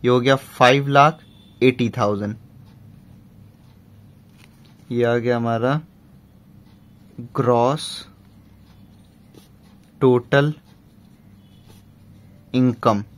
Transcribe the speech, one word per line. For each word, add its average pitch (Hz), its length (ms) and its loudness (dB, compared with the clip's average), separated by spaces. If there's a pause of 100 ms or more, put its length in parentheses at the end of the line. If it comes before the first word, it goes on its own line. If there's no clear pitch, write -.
ये 123 60 2
हो 123 100 4
गया 135 160 2
फ़ाइव 135 520 0
लाख 143 320 4 (400)
एटी 123 360 2
थाउजेंड। 104 400 -4 (2500)
ये 120 140 -2
आ 120 120 0
गया 120 200 -2
हमारा 117 440 -2 (1600)
ग्रॉस 123 500 -2 (2250)
टोटल 139 520 2 (2000)
इनकम। 123 480 0 (160)